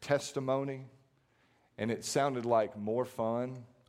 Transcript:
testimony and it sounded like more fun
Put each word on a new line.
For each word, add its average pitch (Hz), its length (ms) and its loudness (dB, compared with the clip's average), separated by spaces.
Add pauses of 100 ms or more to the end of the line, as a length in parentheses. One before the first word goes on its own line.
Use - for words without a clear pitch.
testimony 135 880 -2 (920)
and 107 140 -2
it 110 120 -2
sounded 135 440 2
like 110 320 4
more 110 260 0
fun 123 640 -2 (220)